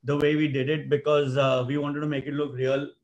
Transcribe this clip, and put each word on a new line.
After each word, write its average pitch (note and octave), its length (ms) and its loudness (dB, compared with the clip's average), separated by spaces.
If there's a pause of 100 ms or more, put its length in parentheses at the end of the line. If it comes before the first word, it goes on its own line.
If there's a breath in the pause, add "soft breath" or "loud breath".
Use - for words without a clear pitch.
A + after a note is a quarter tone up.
the C#3 120 0
way D3 200 2
we D#3 120 2
did C3 200 -2
it D3 220 -2
because, D3 460 2
uh, C3 300 2
we C#3+ 120 -2
wanted C#3+ 220 -4
to D3+ 60 -4
make C#3 200 -2
it C#3+ 80 -6
look C#3+ 200 -2
real. C3+ 340 0 (160)